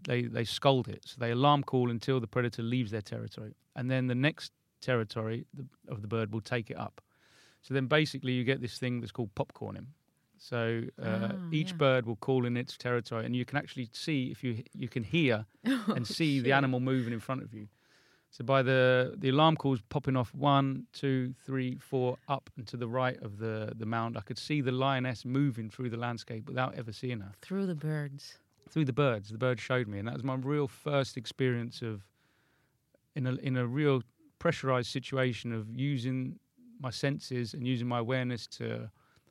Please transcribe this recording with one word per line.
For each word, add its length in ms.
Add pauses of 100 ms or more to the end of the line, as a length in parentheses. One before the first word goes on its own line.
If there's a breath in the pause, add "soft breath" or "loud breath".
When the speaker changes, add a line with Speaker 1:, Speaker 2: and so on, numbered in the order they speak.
Speaker 1:
they, 160
they 220
scold 420
it. 180
So 140
they 120
alarm 320
call 280
until 300
the 60
predator 360
leaves 280
their 100
territory. 520 (220)
And 160
then 160
the 80
next 380 (260)
territory 720
the, 120 (240)
of 120
the 60
bird 240
will 100
take 300
it 60
up. 240 (600 soft breath)
So 120
then 140
basically 440
you 140
get 160
this 180
thing 220
that's 100
called 240
popcorning. 520 (500)
So, 460 (180)
uh, 320
Speaker 2:
Ah, 20 (160)
Speaker 1:
each 200
Speaker 2:
yeah. 60
Speaker 1:
bird 280
will 120
call 280
in 120
its 200
territory, 480
and 100
you 100
can 120
actually 360
see 380
if 120
you, 200 (100)
you 160
can 140
hear 420 (100)
Speaker 2:
<laughs> 120
Oh, 280
Speaker 1:
and 120
see 320
the 100
Speaker 2:
shit. 60
Speaker 1:
animal 240
moving 340
in 60
front 240
of 100
you. 140 (640 soft breath)
So 120
by 200
the, 540
the 120
alarm 260
calls 240 (100)
popping 280
off 180
one, 560
two, 420 (120)
three, 340
four, 380 (100)
up 300
and 100
to 80
the 120
right 340
of 160
the, 400
the 80
mound, 320
I 40
could 160
see 240
the 120
lioness 500
moving 460
through 200
the 80
landscape 500
without 280
ever 160
seeing 300
her. 100 (100)
Speaker 2:
Through 260
the 80
birds. 640 (320)
Speaker 1:
Through 160
the 80
birds. 360
The 80
birds 240
showed 260
me, 120
and 100
that 60
was 100
my 100
real 320
first 480
experience 680
of, 240 (1120)
in 120
a, 80
in 220
a 80
real 360 (380)
pressurized 520
situation 640
of 200
using 640 (440)
my 80
senses 640
and 120
using 220
my 120
awareness 480
to, 420 (420 soft breath)